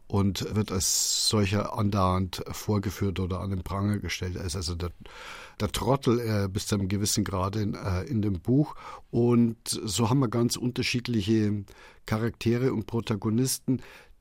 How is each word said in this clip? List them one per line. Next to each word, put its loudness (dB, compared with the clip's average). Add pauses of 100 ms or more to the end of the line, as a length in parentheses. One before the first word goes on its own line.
(120)
und 0
wird 0
als 0
solcher 2
andauernd 0
vorgeführt -2
oder -2
an -4
den -2
Pranger 0
gestellt. -4
Er -6
ist -4
also -4
der, -4 (680)
der 0
Trottel, 4
äh, 2
bis -4
zu 2
einem 0
gewissen 2
Grade -2
in, -2
äh, -2
in 0
dem 0
Buch. 2 (340)
Und 4
so -2
haben 4
wir 4
ganz 0
unterschiedliche 0 (420)
Charaktere 0
und -2
Protagonisten, 0 (400)